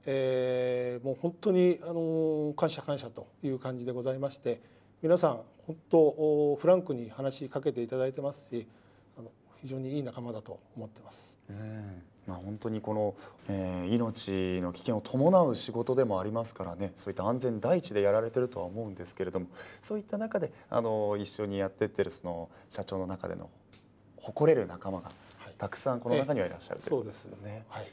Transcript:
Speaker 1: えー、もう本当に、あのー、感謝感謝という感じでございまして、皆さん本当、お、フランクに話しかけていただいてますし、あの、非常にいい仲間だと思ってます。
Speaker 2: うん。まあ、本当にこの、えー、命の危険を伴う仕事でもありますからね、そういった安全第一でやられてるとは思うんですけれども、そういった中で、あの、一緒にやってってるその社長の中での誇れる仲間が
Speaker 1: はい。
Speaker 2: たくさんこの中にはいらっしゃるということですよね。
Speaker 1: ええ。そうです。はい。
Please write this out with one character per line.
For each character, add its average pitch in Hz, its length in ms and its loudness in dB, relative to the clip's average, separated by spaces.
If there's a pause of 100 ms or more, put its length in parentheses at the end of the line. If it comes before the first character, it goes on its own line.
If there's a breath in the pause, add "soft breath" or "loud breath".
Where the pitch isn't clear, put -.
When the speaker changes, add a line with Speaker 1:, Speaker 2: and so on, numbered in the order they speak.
Speaker 1:
え 127 960 0
ー、 - 20 -14
も 135 80 0
う 123 80 -2
本 175 200 0
当 208 120 4
に、 180 300 6
あ 160 40 -10
の 170 80 -4 (580)
ー、 - 20 -6
感 160 160 2
謝 156 120 -8
感 143 160 -2
謝 117 120 -10
と - 160 -12 (160)
い 143 60 -2
う 131 100 0
感 131 180 -6
じ 120 80 -8
で 123 80 -4
ご 123 100 -4
ざ 131 120 0
い 135 40 -6
ま 135 120 -2
し - 80 -16
て、 120 220 -2 (420 soft breath)
皆 170 160 6
さ 165 120 4
ん 117 100 -4 (260)
本 160 100 -8 (140)
当、 165 80 8
お、 147 600 6
フ 165 80 0
ラ 180 100 10
ン 180 60 2
ク 156 120 -4
に 117 160 -6
話 135 240 -4
し 135 140 -10
か 139 120 -4
け 139 120 0
て 120 100 -2
い 117 60 -4
た 127 100 -4
だ 131 80 2
い 135 60 -2
て 139 100 -6
ま 143 100 -4
す - 160 -20
し、 117 180 -6 (520 soft breath)
あ 123 40 -16
の、 110 80 -16 (300)
非 131 80 -12
常 131 100 -6
に 131 180 -4
い - 20 0
い 143 40 -2
仲 123 200 -8
間 120 100 -8
だ 107 80 -8
と - 200 -14 (160)
思 117 100 -8
っ - 20 -12
て - 140 -20
ま - 100 -20
す。 - 260 -20 (120)
Speaker 2:
う - 20 -10
ん。 104 500 -10 (240)
ま 92 80 -8
あ、 87 40 -10
本 101 200 -8
当 113 100 -6
に 110 120 -2
こ 107 120 -4
の、 104 220 0 (340 loud breath)
え 92 380 -2
ー、 104 80 2
命 98 680 0
の 87 120 -2
危 - 80 -12
険 117 160 0
を 104 40 0
伴 170 440 6
う 123 100 2
仕 - 180 -6
事 117 220 0
で 131 100 6
も 98 160 2
あ 95 40 -4
り 107 60 -4
ま 113 140 -2
す 113 100 -10
か 95 100 -8
ら 85 120 -8
ね、 92 180 -4
そ - 140 -10
う 98 40 -6
い - 20 -6
っ - 20 -6
た 92 80 -2
安 120 160 2
全 120 180 -2
第 156 200 2
一 - 160 -6
で 104 80 4
や 101 100 6
ら 110 80 6
れ 117 100 -2
て 127 80 0
る 127 100 2
と 101 120 -6
は 87 60 -4
思 107 180 -6
う 104 60 -8
ん 95 40 -10
で 87 120 -10
す - 80 -14
け 95 100 -2
れ 90 60 -2
ど 92 100 0
も、 90 60 -4 (340 loud breath)
そ - 140 -6
う 214 40 -4
い 202 40 -6
っ - 20 -14
た 202 140 -4
中 220 200 -2
で、 170 140 -2 (160 loud breath)
あ 117 120 2
の、 107 380 0
一 101 100 -4
緒 107 180 -4
に 98 120 -2
や 95 100 0
っ - 20 -4
て - 160 0
っ - 20 -2
て 101 160 0
る 90 60 -2
そ - 160 -12
の 85 220 -6 (200 loud breath)
社 98 160 -8
長 95 140 -4
の 92 80 -2
中 92 220 -6
で 90 60 -6
の 85 140 -12 (680)
誇 151 380 4
れ 127 60 4
る 95 60 -2
仲 87 240 -8
間 90 100 -4
が - 80 -16 (300 loud breath)
Speaker 1:
は - 120 -18
い。 - 60 -20
Speaker 2:
た 101 120 -4
く - 80 -8
さ 131 180 0
ん 120 60 -4
こ 120 100 -4
の 123 60 4
中 139 180 2
に 117 60 2
は 90 60 2
い 85 40 -4
ら 87 60 -10
っ - 40 -16
し - 100 -14
ゃ - 40 -4
る - 60 -10
と - 60 -10
い - 20 -6
う - 100 -4
こ 113 40 -2
と 104 60 -8
で 98 60 -12
す - 120 -14
よ - 120 -14
ね。 - 60 -18
Speaker 1:
え 104 40 -10
え。 104 40 -10
そ - 20 -10
う - 0 -
で 110 100 -12
す。 - 60 -20
は 113 120 -10
い。 - 100 -10